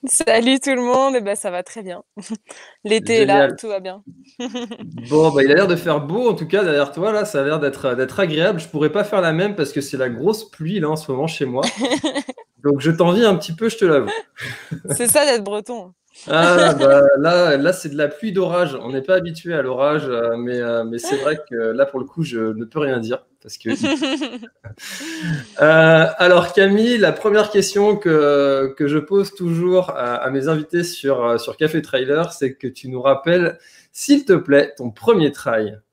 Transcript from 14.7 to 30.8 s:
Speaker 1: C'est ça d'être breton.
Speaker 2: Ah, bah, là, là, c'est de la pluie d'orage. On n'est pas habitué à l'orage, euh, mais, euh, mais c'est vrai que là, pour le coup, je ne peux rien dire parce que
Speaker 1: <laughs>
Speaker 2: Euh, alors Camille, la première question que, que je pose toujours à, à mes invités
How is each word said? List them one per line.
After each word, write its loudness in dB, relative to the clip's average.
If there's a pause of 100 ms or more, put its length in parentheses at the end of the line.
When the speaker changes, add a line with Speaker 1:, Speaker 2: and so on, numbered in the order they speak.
Speaker 1:
C'est -2
ça 2
d'être 0
breton. -10 (340)
Speaker 2:
Ah, 4
bah, 6 (160)
là, 4
là, 0
c'est -6
de -10
la 0
pluie -6
d'orage. -2
On -12
n'est -4
pas 0
habitué -4
à -2
l'orage, -2
euh, -2
mais, -4
euh, -2
mais -8
c'est -4
vrai -2
que -14
là, 0
pour -8
le -6
coup, -8
je -4
ne -8
peux -10
rien -2
dire -6 (160)
parce -20
que -8
Speaker 1:
<laughs> -4 (1200)
Speaker 2:
Euh, 8 (120)
alors 4
Camille, 4
la 4
première 0
question 2
que, 2
que -2
je 0
pose -2
toujours 0
à, -4
à -4
mes -2
invités -2